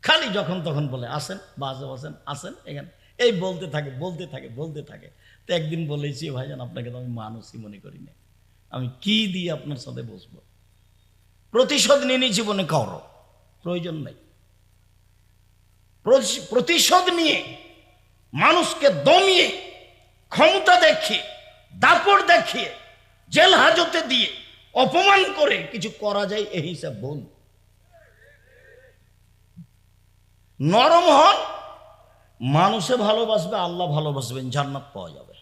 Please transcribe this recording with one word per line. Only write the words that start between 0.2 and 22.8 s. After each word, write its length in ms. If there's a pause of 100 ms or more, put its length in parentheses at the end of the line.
যখন 340
তখন 260
বলে, 180
"আসেন, 320 (200)
বাসে 260
বসেন, 280 (140)
আসেন 280 (120)
এখানে", 220 (300)
এই 140
বলতে 340
থাকে, 240
বলতে 360
থাকে, 220
বলতে 340
থাকে। 280 (360)
তো 80
একদিন 340
বলেছি, 420
"ভাইজান, 300
আপনাকে 300
তো 60
আমি 100
মানুষই 520
মনে 200
করি 200
না, 140 (580)
আমি 200 (100)
কি 260
দিয়ে 260
আপনার 240
সাথে 260
বসবো?" 380 (1080)
প্রতিশোধ 520
নিয়ে 160
নিই 120
জীবনে, 340
কারো 360 (640)
প্রয়োজন 320
নাই। 200 (1900)
প্রতি-, 380 (100)
প্রতিশোধ 580
নিয়ে, 480 (760)
মানুষকে 560
দমিয়ে, 840 (560)
ক্ষমতা 520
দেখিয়ে, 420 (560)
দাপট 480
দেখিয়ে, 440 (580)